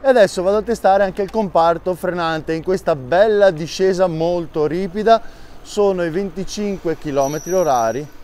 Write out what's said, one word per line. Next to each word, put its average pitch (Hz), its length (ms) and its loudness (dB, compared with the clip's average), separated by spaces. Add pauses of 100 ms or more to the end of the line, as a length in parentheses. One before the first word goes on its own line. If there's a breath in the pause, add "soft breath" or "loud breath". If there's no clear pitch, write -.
E - 40 0
adesso 214 360 4
vado 202 160 2
a 214 40 -2
testare 202 400 2
anche 196 200 -2
il 190 80 -4
comparto 170 640 0
frenante 165 580 -4
in 160 100 -4
questa 180 320 -2
bella 196 560 4
discesa 180 560 0
molto 165 600 -2
ripida. 196 540 0 (420 loud breath)
Sono 196 420 0
i 165 60 -4
venticinque 190 840 -6
chilometri 147 580 -4
orari 135 520 0 (180)